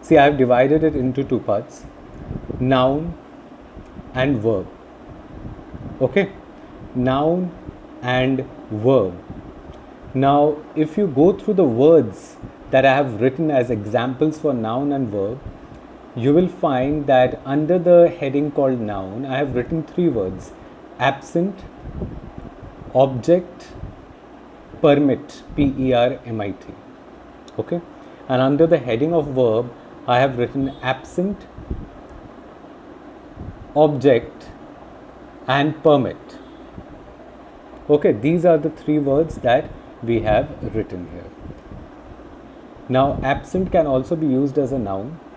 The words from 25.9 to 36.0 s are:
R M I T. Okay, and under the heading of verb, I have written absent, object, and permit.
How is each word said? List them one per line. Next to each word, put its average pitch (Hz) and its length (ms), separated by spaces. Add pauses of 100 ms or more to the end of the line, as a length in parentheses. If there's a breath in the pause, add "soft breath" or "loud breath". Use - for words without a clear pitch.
R 123 320
M 113 160
I 101 100
T. - 220 (840)
Okay, 175 220 (460 loud breath)
and 127 140
under 143 240
the 165 140
heading 127 340
of 151 140
verb, 123 440 (360)
I 123 120
have 131 200
written 135 420
absent, 180 640 (2250)
object, 143 760 (960)
and 143 360
permit. 135 340 (1700)